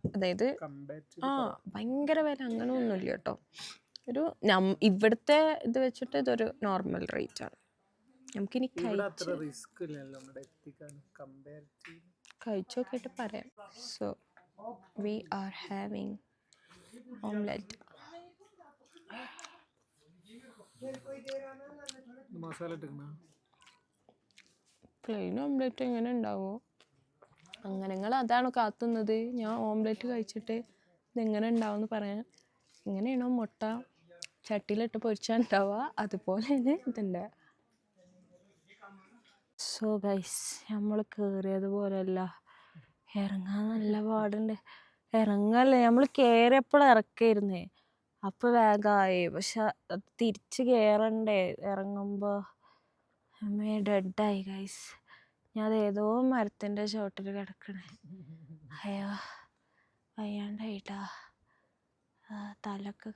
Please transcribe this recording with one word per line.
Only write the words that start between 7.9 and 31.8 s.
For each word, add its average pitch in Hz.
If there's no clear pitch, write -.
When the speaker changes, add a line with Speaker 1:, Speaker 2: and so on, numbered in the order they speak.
Speaker 1:
നമുക്കിനി 226
Speaker 2:
ഇവിടെ 208
അത്ര 170
Speaker 1:
കഴിച്ച് 175
Speaker 2:
റിസ്ക് -
ഇല്ലല്ലോ 139
നമ്മുടെ 135
എത്തിക്കാൻ 147
compare 143
to -
Speaker 1:
കഴിച്ച് 202
നോക്കിയിട്ട് 254
പറയാം. 214
So -
we 208
are 196
having 202
omelette. 208
Speaker 2:
മസാല 165
ഇട്ടിക്കണോ? 143
Speaker 1:
പ്ലെയിൻ 202
ഓംലെറ്റ് 262
എങ്ങനെ 240
ഉണ്ടാവോ? 202
അങ്ങനെ 190
നിങ്ങൾ 202
അതാണ് 247
കാത്തുന്നത്. 220
ഞാൻ 214
ഓംലെറ്റ് 220
കഴിച്ചിട്ട് 226
ഇതെങ്ങനെ 220
ഉണ്ടാവുമെന്ന് 214